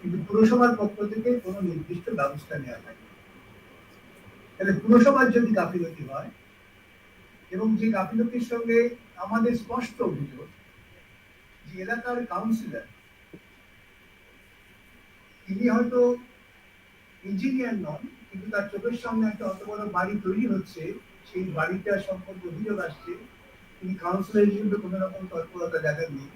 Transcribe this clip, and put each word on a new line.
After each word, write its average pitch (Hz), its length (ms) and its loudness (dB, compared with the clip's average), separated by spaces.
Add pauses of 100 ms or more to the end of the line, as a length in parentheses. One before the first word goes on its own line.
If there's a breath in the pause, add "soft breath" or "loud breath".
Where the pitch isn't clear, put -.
কিন্তু 180 160 -4 (100)
পুরসভার 226 540 6
পক্ষ 208 160 -2 (160)
থেকে 220 180 0 (140)
কোনো 190 140 -6 (120)
নির্দিষ্ট 160 360 -8 (140)
ব্যবস্থা 143 420 -4
নেওয়া 123 220 -12
হয়নি। - 220 -20 (1500)
তাহলে 196 180 2 (100)
পুরসভার 247 440 8 (100)
যদি 233 220 4
গাফিলতি 170 520 -2
হয়, - 200 -10 (1200)
এবং 220 140 0 (120)
যে 220 60 0 (100)
গাফিলতির 226 540 0
সঙ্গে 233 280 2 (460)
আমাদের 226 280 2 (100)
স্পষ্ট 233 340 -6 (140)
অভিযোগ - 360 -8 (1200)
যে 160 80 -20 (100)
এলাকার 240 320 -4 (160)
কাউন্সিলর, - 540 -4 (2500)
তিনি 196 180 -4 (100)
হয়তো 247 260 4 (1300)
ইঞ্জিনিয়ার 240 480 0 (100)
নন, 151 160 -8 (260)
কিন্তু 190 260 -12
তার 202 180 0
চোখের 233 300 -4
সামনে 226 260 0
একটা - 220 -6
অত 190 180 -8
বড় 208 140 -6 (140)
বাড়ি 190 180 0 (100)
তৈরি 208 280 0
হচ্ছে, 170 300 -4 (460)
সেই 185 160 -6 (120)
বাড়িটা 190 360 -2 (160)
সম্পর্কে 190 440 -10
অভিযোগ 214 240 -4 (100)
আসছে, - 260 -12 (680)
তিনি 185 140 -8 (100)
কাউন্সিলর 196 480 4
হিসেবে 202 340 0
কোনো 180 200 -6
রকম 190 180 -8 (100)
তৎপরতা 165 540 -4
দেখাননি। 147 380 -4 (120)